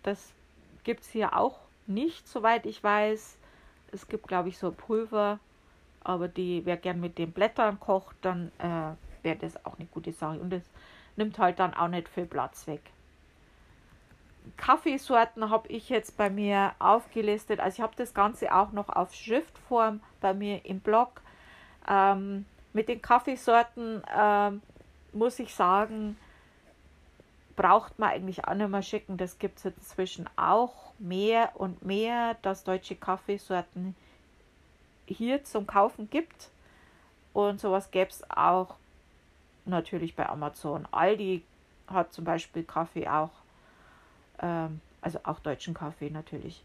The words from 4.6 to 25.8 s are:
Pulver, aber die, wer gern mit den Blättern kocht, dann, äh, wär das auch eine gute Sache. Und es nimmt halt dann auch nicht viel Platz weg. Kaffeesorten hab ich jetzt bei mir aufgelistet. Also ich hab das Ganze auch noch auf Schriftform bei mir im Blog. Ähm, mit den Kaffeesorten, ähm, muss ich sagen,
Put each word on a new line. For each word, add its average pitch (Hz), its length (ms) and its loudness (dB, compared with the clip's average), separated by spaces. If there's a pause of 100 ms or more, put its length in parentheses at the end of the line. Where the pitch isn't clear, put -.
Pulver, 214 680 0 (640)
aber 180 240 -2
die, 180 380 -4
wer 175 120 0
gern 175 220 -4
mit 170 180 -6
den 165 140 -4
Blättern 208 480 0
kocht, - 420 0
dann, 175 360 -4
äh, 160 360 -4 (300)
wär 160 120 0
das - 300 -12
auch - 120 -12
eine 165 100 -14
gute 160 240 -10
Sache. 160 280 -6
Und 180 140 -6
es 175 100 -4 (520)
nimmt 214 240 -4
halt 185 200 4
dann 180 140 2
auch 170 140 2
nicht 175 220 -4
viel 180 160 -4
Platz - 420 -6
weg. 151 140 -8 (1800)
Kaffeesorten 247 920 2
hab 220 200 0
ich 220 200 -8
jetzt 220 280 -2
bei 202 120 2
mir 202 500 2
aufgelistet. 214 800 2
Also 190 160 -2
ich 240 60 -6
hab 220 140 -4
das 240 180 -6
Ganze 208 400 2
auch 208 180 4
noch 208 180 -6
auf - 240 0
Schriftform 226 880 -2 (180)
bei 190 140 2
mir 202 320 -4
im 190 140 -8
Blog. 226 420 2 (680)
Ähm, 196 580 2 (280)
mit 220 160 0
den 233 120 -4
Kaffeesorten, 240 1000 2 (100)
ähm, 208 480 4 (520)
muss 233 260 0
ich 233 160 -10
sagen, 214 640 2 (1400)